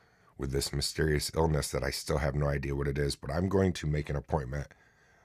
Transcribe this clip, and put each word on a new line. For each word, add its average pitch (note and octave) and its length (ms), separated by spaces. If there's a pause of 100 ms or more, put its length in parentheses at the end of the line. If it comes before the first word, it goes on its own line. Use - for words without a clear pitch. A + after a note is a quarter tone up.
(380)
with C2+ 140
this C2+ 220
mysterious D2+ 600
illness D#2 340
that B1+ 140
I C#2+ 80
still - 260
have C#2+ 160
no C#2+ 140
idea C#2+ 280
what C#2+ 120
it C#2 100
is. C#2+ 180
But C2 160
I'm F2+ 180
going F#2+ 240
to D2+ 140
make D2+ 220
an D2 60
appointment C#2 520 (580)